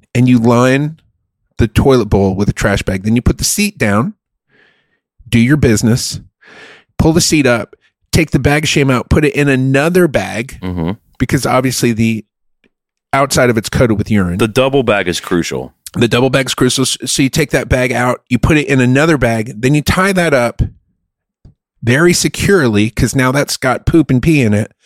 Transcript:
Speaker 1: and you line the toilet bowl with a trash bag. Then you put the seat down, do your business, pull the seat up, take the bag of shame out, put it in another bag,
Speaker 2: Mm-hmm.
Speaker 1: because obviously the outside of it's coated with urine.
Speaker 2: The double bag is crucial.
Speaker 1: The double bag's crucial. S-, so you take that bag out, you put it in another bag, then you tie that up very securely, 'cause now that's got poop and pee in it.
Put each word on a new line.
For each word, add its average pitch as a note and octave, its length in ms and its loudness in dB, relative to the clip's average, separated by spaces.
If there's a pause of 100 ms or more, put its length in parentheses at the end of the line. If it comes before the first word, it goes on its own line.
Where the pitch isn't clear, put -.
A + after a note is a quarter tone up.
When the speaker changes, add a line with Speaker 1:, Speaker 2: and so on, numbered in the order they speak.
(140)
Speaker 1:
and B2 140 2
you B2 100 4
line B2+ 640 2 (560)
the A#2 100 0
toilet B2 440 2
bowl G2 260 0
with G2 140 -2
a - 20 -2
trash G2+ 300 -2
bag. F#2+ 200 -6
Then A2 140 0
you A#2+ 60 0
put - 160 0
the - 60 -8
seat - 340 -4
down, A2 340 -2 (1120)
do A2+ 120 0
your B2 180 2
business, A#2+ 640 0 (800)
pull D#3 160 2
the E3+ 80 2
seat D3 240 2
up, A#2+ 280 -2 (380)
take E3+ 200 0
the D#3+ 60 0
bag D3 260 0
of D3 40 -4
shame C#3 220 0
out, B2 180 -2
put D#3 160 2
it D3 100 0
in C#3+ 140 0
another C#3 580 2
bag, A2+ 540 -4
Speaker 2:
Mm-hmm. F2 300 -4 (280)
Speaker 1:
because - 280 -2
obviously B2 480 0
the A2+ 320 -2 (880)
outside C3+ 340 2
of A#2 80 0
it's G#2+ 140 -6
coated A#2 260 2
with A2 140 -4
urine. F2+ 260 0
Speaker 2:
The A#2 100 0
double C3+ 360 0
bag G2+ 260 0
is E2+ 100 -4
crucial. C#2 540 -4 (220)
Speaker 1:
The A#2 140 0
double B2 200 0
bag's B2+ 260 -2
crucial. C3 280 0
S-, - 240 -4
so - 160 -2
you C3 80 2
take - 220 -4
that C3 180 -2
bag B2+ 200 0
out, B2 380 -2
you B2 100 0
put E3 200 2
it C#3+ 100 -2
in C3 140 2
another C#3 340 2
bag, A2+ 460 -4
then C3+ 120 0
you D3+ 60 2
tie F#3 320 -2
that E3+ 220 0
up A#2+ 260 0 (1200)
very D3 300 2
securely, B2 760 0
'cause - 240 -2
now C3 180 0
that's C#3+ 240 -4
got - 300 -2
poop D#3+ 240 2
and B2+ 120 0
pee D#3 200 2
in G#2+ 100 2
it. G#2 200 -2 (140)